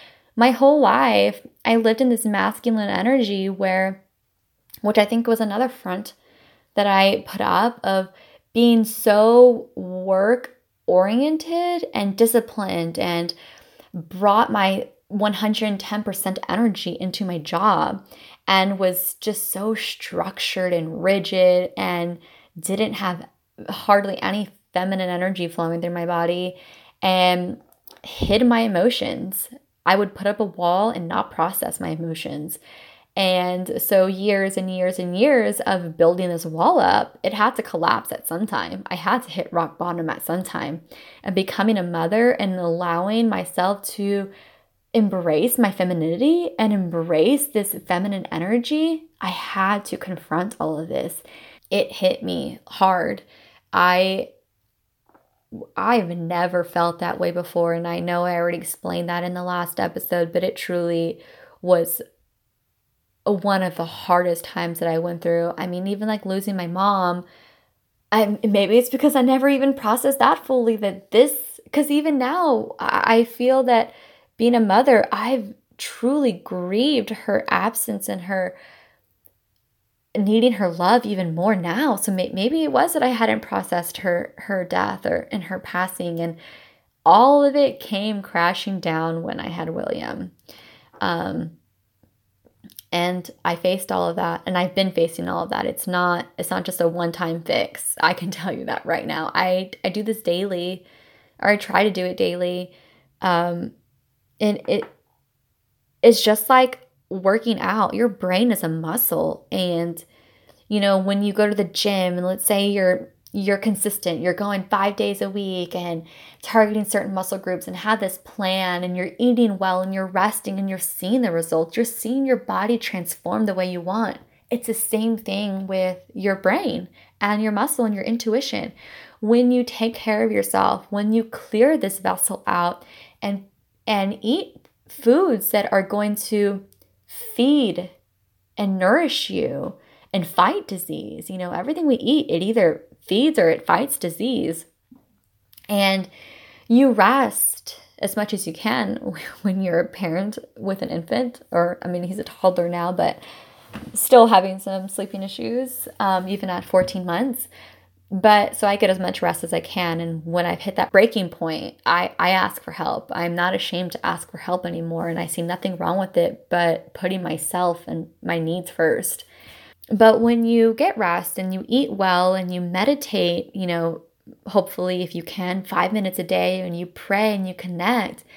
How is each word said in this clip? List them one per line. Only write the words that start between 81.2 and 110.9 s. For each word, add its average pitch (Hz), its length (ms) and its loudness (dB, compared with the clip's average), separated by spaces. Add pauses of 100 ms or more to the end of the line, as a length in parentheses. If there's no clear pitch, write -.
more 190 220 2
now. 196 400 0
So 202 160 -2
may-, 185 200 -2
maybe 277 300 0
it 285 100 0
was 294 200 2
that 320 100 0
I 247 60 2
hadn't 220 320 0
processed 185 580 -4
her, 175 380 -2
her 190 280 -4
death 185 420 -2
or, - 260 -2
and 190 120 -6
her 190 140 -8
passing, 180 640 -6
and 165 160 -6 (720)
all 262 360 8
of 277 140 4
it 269 240 2
came 208 420 -4
crashing 180 580 -2
down 165 420 -2
when - 180 -8
I - 80 -8
had 170 220 -8
William. - 640 -8 (680)
Um, 170 520 -4 (1400)
and 175 360 -2 (160)
I 175 120 0
faced 185 340 -2
all 180 180 0
of 170 60 -4
that, 170 320 -4
and 185 100 -2
I've 180 200 0
been 190 160 0
facing 170 360 0
all 175 140 -2
of 170 80 -6
that. - 160 -2
It's - 220 -6
not, 180 400 0 (100)
it's 175 120 -6
not 185 140 -2
just - 160 -6
a 170 60 4
one-time 165 560 -2
fix. - 580 -4
I - 140 2
can 175 160 -6
tell 175 220 -6
you - 140 -8
that - 200 -6
right - 180 -2
now. 156 300 -6
I, 185 380 0 (100)
I 196 60 -2
do 202 160 -4
this 220 180 -4
daily, 180 640 -4 (540)
or - 80 0
I 208 80 4
try 196 260 0
to 214 80 2
do 185 140 -4
it 180 120 -6
daily. 180 560 -2 (480)
Um, 175 520 0 (640)
and 208 300 0
it, 208 160 0 (1160)
it's 226 200 8
just 214 260 2
like 254 400 4 (200)
working 190 520 0
out. 196 340 0
Your 226 140 2
brain 196 440 0
is 196 100 -2
a 170 60 -2
muscle. 160 840 -2
And, 170 540 -4 (640)
you 208 100 -2
know, 202 180 4